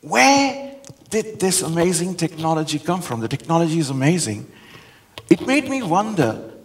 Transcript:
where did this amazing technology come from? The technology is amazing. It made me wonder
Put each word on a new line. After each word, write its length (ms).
where 720
did 300
this 220
amazing 520
technology 640
come 240
from? 180
The 80
technology 520
is 100
amazing. 560
It 180
made 220
me 140
wonder 720